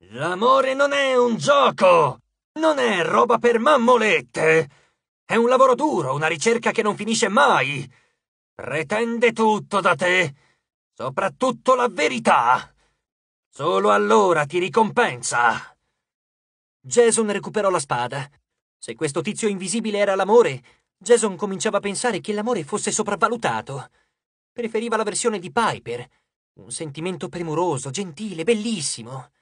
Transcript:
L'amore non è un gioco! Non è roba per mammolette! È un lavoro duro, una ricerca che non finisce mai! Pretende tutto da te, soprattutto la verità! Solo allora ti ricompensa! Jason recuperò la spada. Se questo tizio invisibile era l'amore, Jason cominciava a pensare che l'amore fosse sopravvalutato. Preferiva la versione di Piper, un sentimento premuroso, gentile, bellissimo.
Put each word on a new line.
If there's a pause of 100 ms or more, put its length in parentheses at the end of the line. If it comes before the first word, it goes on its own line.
(100)
L'amore
non
è
un
gioco! (360)
Non
è
roba
per
mammolette! (560)
È
un
lavoro
duro,
una
ricerca
che
non
finisce
mai! (640)
Pretende
tutto
da
te, (580)
soprattutto
la
verità! (760)
Solo
allora
ti
ricompensa! (1040)
Jason
recuperò
la
spada. (480)
Se
questo
tizio
invisibile
era
l'amore, (360)
Jason
cominciava
a
pensare
che
l'amore
fosse
sopravvalutato. (640)
Preferiva
la
versione
di
Piper, (480)
un
sentimento
premuroso,
gentile,
bellissimo. (100)